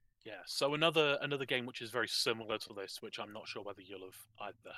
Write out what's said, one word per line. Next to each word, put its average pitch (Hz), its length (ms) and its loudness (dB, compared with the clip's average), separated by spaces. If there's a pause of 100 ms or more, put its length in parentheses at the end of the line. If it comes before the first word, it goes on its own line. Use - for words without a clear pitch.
(240)
Yeah, 107 220 -10
so 143 300 2
another, 151 460 6
another 143 240 0
game 123 200 0
which 127 160 -8
is 117 80 -6
very 113 180 2
similar 110 520 2
to - 160 -12
this, 98 260 -8
which 110 180 -8
I'm 104 140 -6
not 104 140 -10
sure 107 160 -8
whether 101 180 -10
you'll 92 240 -12
have - 480 -12
either - 240 -16